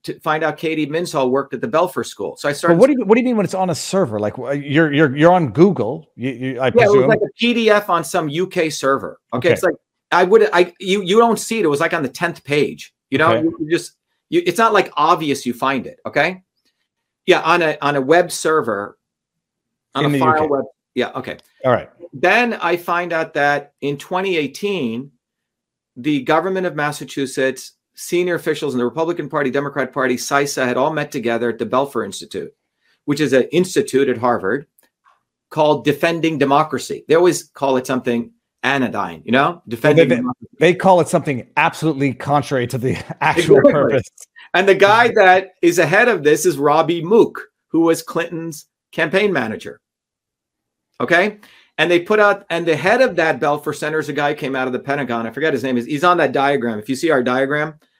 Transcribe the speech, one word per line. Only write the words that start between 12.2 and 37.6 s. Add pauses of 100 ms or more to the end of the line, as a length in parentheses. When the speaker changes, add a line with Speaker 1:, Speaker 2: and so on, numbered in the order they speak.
Speaker 1:
page. (160)
You
know,
Speaker 2:
Okay.
Speaker 1:
you,
you
just, (380)
you,
it's
not,
like,
obvious
you
find
it.
Okay. (840)
Yeah,
on
a,
on
a
web
server, (1000)
on
Speaker 2:
In
Speaker 1:
a
Speaker 2:
the
Speaker 1:
file
Speaker 2:
U
K.
Speaker 1:
web. (280)
Yeah,
okay. (280)
Speaker 2:
All
right. (240)
Speaker 1:
Then
I
find
out
that
in
twenty
eighteen, (840)
the
government
of
Massachusetts, (220)
senior
officials
in
the
Republican
Party,
Democrat
Party,
sisa,
had
all
met
together
at
the
Belfer
Institute, (520)
which
is
an
institute
at
Harvard (840)
called
Defending
Democracy.
They
always
call